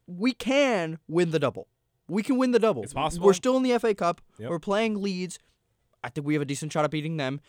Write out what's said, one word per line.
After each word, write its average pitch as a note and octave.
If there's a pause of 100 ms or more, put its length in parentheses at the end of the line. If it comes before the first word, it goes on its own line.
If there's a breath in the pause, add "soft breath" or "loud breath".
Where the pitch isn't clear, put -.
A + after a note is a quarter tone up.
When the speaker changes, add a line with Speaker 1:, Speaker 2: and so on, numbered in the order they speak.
Speaker 1:
We G3
can A3
win E3+
the D#3
double. B2 (400)
We G3
can B3+
win B3+
the A#3
double. F3+
Speaker 2:
It's -
possible. D#3+
Speaker 1:
We're G3+
still B3+
in C4
the B3
F A#3
A A3
Cup. F3 (180)
Speaker 2:
Yep. A2+
Speaker 1:
We're E3+
playing G#3
Leeds. F3+ (680)
I B2
think C#3+
we D3+
have D3
a C#3+
decent C#3+
shot D#3
at D3
beating D#3
them. C3+